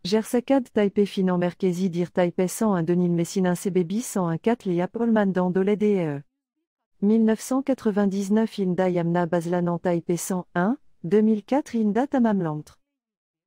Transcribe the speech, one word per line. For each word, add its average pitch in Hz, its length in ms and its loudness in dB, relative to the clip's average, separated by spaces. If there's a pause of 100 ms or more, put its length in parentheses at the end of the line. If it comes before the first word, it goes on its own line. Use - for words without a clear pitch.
Gersakad 240 680 0
Taipei 202 340 2
Finan 185 320 0
Merkezi 175 520 -2
Dir 170 220 -4
Taipei 185 340 0
cent 214 260 0
un 175 120 0
Denil 175 260 2
Messinin 175 460 0
Sebebi 185 440 -2
cent 190 280 -4
un 165 100 -2
quatre - 260 -2
Liap 175 300 -2
Olman 220 380 2
Dandolé 185 420 0
D 202 300 0
E. 147 180 -6 (800)
Mille 220 240 4
neuf 220 140 2
cent 262 200 -2
quatre-vingt-dix-neuf 208 1000 0
Inda 185 300 0
Yamna 175 380 0
Bazlanan 175 520 -2
Taipei 170 380 -2
cent 180 380 -6
un, 190 240 0 (260)
deux 185 160 2
mille 214 240 2
quatre 269 320 -2
Inda 220 300 0
Tamamlant. 196 580 0 (840)